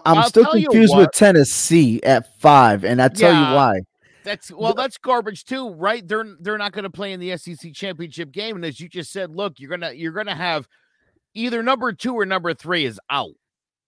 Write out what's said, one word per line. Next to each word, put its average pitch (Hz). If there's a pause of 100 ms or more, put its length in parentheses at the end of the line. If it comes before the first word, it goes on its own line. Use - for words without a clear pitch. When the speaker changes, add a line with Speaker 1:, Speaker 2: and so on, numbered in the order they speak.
Speaker 1:
I'm 165
Speaker 2:
I'll 233
Speaker 1:
still 220
Speaker 2:
tell 285
you 302
Speaker 1:
confused 220
with 196
Speaker 2:
what. -
Speaker 1:
Tennessee 165
at 127
five, 123
and 123
I 131
tell 175
you 165
Speaker 2:
Yeah, 151
Speaker 1:
why. 113 (420)
Speaker 2:
that's, 202
well, 220
Speaker 1:
The 247
Speaker 2:
that's 262
garbage 220
too, 262
right? 185
They're, 214 (140)
they're 208
not 202
gonna 196
play 196
in 185
the 180
S 175
E 175
C 165
championship 165
game, 214
and 170
as 147
you 170
just 170
said, 180
look, 185
you're 135
gonna, 170
you're 160
gonna 202
have 160 (680)
either 226
number 240
two 247
or 208
number 175
three 160
is 107 (100)
out. 127 (540)